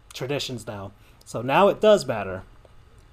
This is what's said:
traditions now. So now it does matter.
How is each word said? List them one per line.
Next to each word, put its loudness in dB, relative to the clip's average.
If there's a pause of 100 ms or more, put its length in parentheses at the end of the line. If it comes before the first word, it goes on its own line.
(120)
traditions -6
now. -12 (320)
So -8
now 4
it 2
does 4
matter. -6 (680)